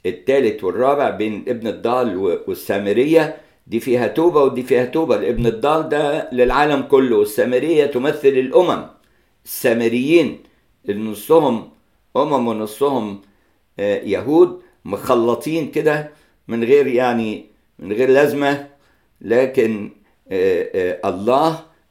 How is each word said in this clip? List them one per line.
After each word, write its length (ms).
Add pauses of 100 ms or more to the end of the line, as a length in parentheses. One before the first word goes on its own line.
الثالث 580
والرابع، 460
بين 380
ابن 200
الضال 500
و-، 300
والسامرية، 880 (300)
دي 120
فيها 280
توبة 360
ودي 200
فيها 220
توبة. 300
الابن 300
الضال 440
ده 420
للعالم 500
كله، 360
والسامرية 680
تمثل 420
الأمم، 600 (580)
السامريين 920 (500)
اللي 220
نصهم 580 (480)
أمم 300
ونصهم، 720 (580)
آه، 220
يهود 600 (240)
مخلطين 840
كده 380 (380)
من 160
غير، 240
يعني، 580 (340)
من 140
غير 160
لازمة. 640 (480)
لكن، 720 (400)
آه، 440
آه، 340
الله 540 (280)